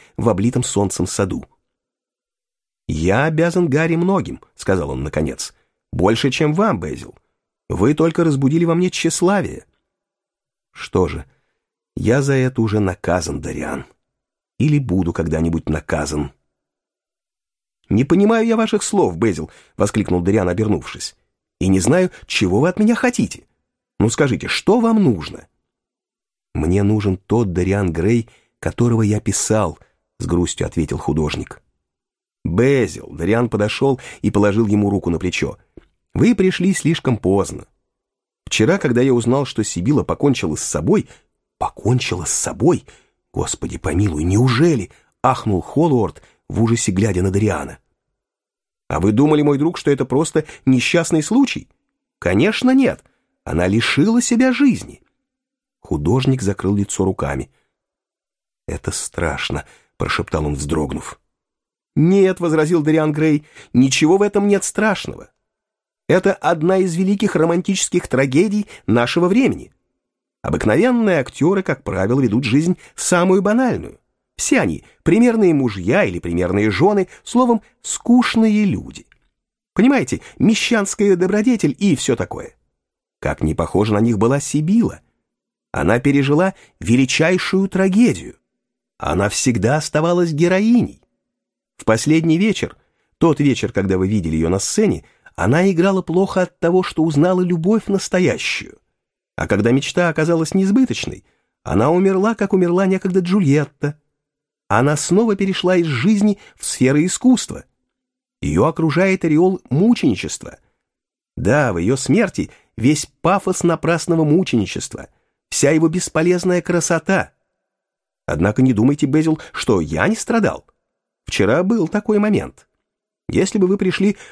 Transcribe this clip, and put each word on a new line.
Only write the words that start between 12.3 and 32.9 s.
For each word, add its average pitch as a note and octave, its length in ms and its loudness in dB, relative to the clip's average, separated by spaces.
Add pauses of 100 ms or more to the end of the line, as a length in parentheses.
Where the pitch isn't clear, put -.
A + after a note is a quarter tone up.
это B2+ 280 0
уже G#2+ 180 0
наказан, E2+ 640 -2
Дориан. C2+ 440 -10 (720)
Или D3 220 2
буду F#2 340 -2
когда-нибудь E2 560 -2
наказан". D2+ 600 -6 (1600)
"Не C#3+ 160 2
понимаю A3 420 2
я A3+ 80 0
ваших A3 260 -2
слов, A#2+ 360 -2
Безил", — E2+ 340 -2 (260)
воскликнул F#2 440 0
Дориан, F#2+ 280 0
обернувшись. F#2+ 640 -4 (440)
"И F2+ 80 -2
не F#2+ 120 4
знаю, F3 320 2 (140)
чего F#2+ 360 0
вы E3 80 2
от F3+ 100 -4
меня A3 160 2
хотите. - 500 -4 (540)
Ну G#2+ 100 2
скажите, C3 380 0
что - 320 0
вам A3+ 240 2
нужно?" G2+ 440 -2 (1080)
"Мне F2 300 0
нужен G#2 340 0
тот G#2+ 340 -2
Дориан F#2 400 0
Грей, G#2+ 380 0 (300)
которого A#2 420 0
я G#2 180 0
писал", — G2+ 600 -2 (400)
с - 60 -10
грустью F2 420 -2
ответил - 300 -4
художник. - 640 -6 (840)
"Безил", — A#2+ 640 0